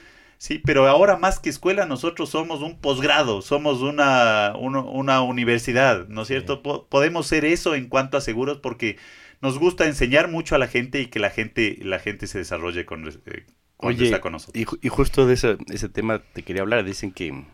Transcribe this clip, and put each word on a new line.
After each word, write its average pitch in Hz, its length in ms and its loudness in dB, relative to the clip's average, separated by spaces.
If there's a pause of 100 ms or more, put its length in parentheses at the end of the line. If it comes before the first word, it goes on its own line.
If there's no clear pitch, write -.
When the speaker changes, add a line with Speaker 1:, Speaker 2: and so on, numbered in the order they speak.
(380)
Speaker 1:
¿sí? - 280 -8
Pero 139 220 6
ahora, 180 300 6
más 185 220 0
que - 100 -6
escuela, 190 360 0
nosotros 156 440 -4
somos 160 320 -4
un 151 160 -10
posgrado, 139 640 0
somos 143 400 0
una, 127 800 4
uno, 131 320 -4
una 135 300 2
universidad, 120 880 2
¿no 107 140 -10
es 110 40 -14
cierto? 135 280 -4
Speaker 2:
Sí. 139 60 -10
Speaker 1:
Po-, 143 280 -8
podemos 160 380 2
ser 156 180 2
eso 170 280 0
en 131 140 -4
cuanto 135 300 0
a 135 40 -2
seguros 131 360 -4
porque 117 400 -6 (440)
nos 135 180 -2
gusta 175 260 2
enseñar 143 440 2
mucho 160 260 -2
a - 20 6
la 131 100 2
gente 127 320 -2
y 127 60 -4
que 117 140 -6
la 101 100 2
gente, 110 540 -2
la 95 160 -4
gente 104 280 -8
se 104 120 -8
desarrolle 85 460 -6
con 80 200 -12
res-, 78 220 -14
eh, - 180 -16 (320)
cuando 120 220 -2
Speaker 3:
Oye, 123 60 4
Speaker 1:
está 107 160 2
con 87 100 -6
nosotros. 80 280 -10
Speaker 3:
y 110 60 -2
ju-, - 160 -10
y 131 60 -2
justo 135 400 4
de 123 80 8
ese, 110 220 0 (120)
ese 104 200 -8
tema 110 300 -4 (140)
te 90 100 -12
quería 92 180 -6
hablar. 107 240 0
Dicen 98 260 -8
que, 69 320 -10 (100)